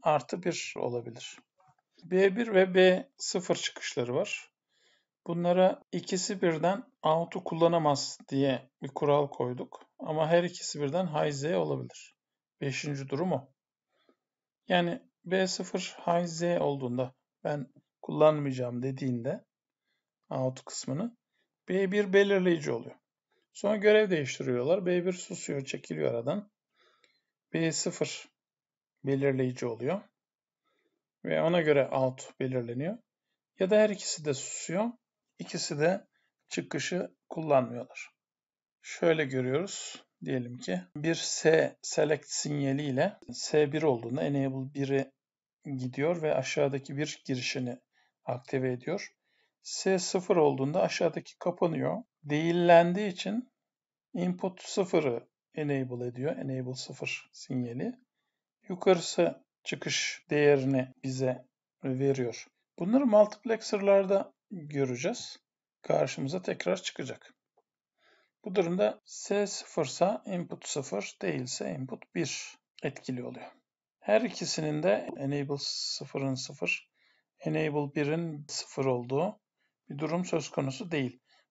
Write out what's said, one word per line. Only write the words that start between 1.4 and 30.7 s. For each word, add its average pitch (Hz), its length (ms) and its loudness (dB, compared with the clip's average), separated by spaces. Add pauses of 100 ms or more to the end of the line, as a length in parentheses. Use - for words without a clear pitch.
B 185 320 4
bir 226 180 0
ve 185 200 6
B 185 340 6 (100)
sıfır - 360 -2
çıkışları - 600 -4
var. - 360 -4 (760)
Bunlara 175 560 4 (100)
ikisi 185 500 -4
birden 170 420 2 (180)
out'u 165 420 0
kullanamaz 165 760 2 (100)
diye 135 420 0 (120)
bir 143 60 -6
kural 143 400 2
koyduk. - 580 -8 (120)
Ama 156 300 -2
her 175 160 6
ikisi 170 360 -8
birden 151 260 -2
high 151 260 -2
Z 139 120 -6
olabilir. 151 720 -4 (440)
Beşinci 139 480 -4
durum 165 240 -2
o. 127 160 -4 (1200)
Yani 175 340 2 (220)
B 185 220 2
sıfır 185 500 -6 (100)
high 175 200 2
Z 165 160 -6
olduğunda 135 720 0 (300)
ben 147 220 -4 (360)
kullanmayacağım 139 800 2
dediğinde 131 640 -4 (840)
out 131 340 -4
kısmını 185 520 -6 (520)
B 190 240 0
bir 202 200 0
belirleyici 185 600 4
oluyor. - 240 -6 (580)
Sonra 208 220 0
görev 208 340 6
değiştiriyorlar. 143 760 0
B 180 200 2
bir 185 60 0
susuyor, 170 520 -8
çekiliyor 143 460 -2
aradan. 127 400 -4 (1000)
B 160 200 2
sıfır - 560 -4 (760)
belirleyici 131 640 0
oluyor. 123 340 -4 (1200)